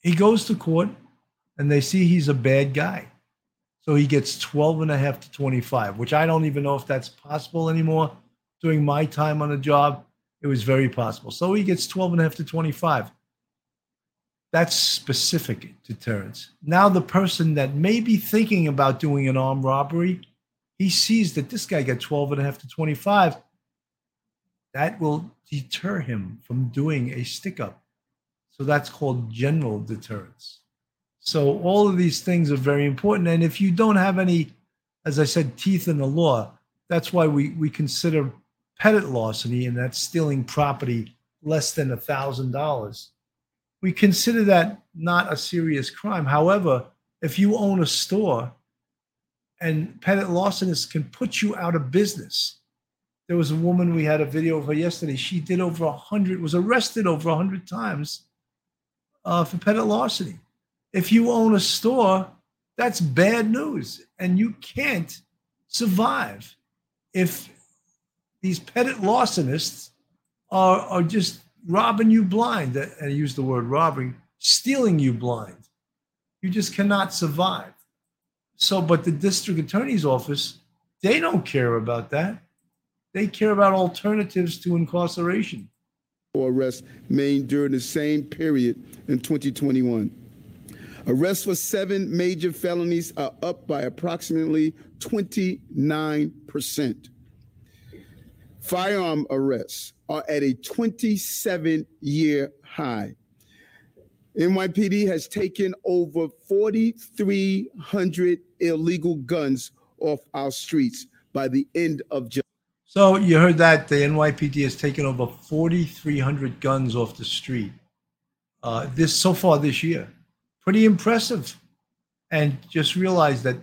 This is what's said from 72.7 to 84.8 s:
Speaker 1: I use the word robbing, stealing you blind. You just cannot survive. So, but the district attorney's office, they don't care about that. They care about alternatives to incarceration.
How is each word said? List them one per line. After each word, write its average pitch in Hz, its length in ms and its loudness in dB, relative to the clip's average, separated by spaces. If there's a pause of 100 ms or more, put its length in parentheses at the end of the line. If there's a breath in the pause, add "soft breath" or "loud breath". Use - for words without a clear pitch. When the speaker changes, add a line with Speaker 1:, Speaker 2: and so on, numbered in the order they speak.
Speaker 1:
I 147 60 -6
use 143 260 -2
the 139 80 -6
word 131 240 -2
robbing, 135 500 0 (220)
stealing 240 600 2
you 131 140 4
blind. 113 560 -6 (760)
You 190 60 -2
just 190 260 -2
cannot 202 360 2
survive. 156 640 -2 (840)
So, 196 220 0
but 165 240 2
the 175 80 0
district 185 480 -2
attorney's 208 460 -2
office, 139 540 -2 (420)
they 226 180 2
don't 330 240 0
care 123 340 0
about 113 340 -6
that. 175 320 -4 (680)
They 202 120 -2
care 214 260 0
about 196 220 4
alternatives 190 840 -2
to 175 160 -2
incarceration. 170 920 -2 (640)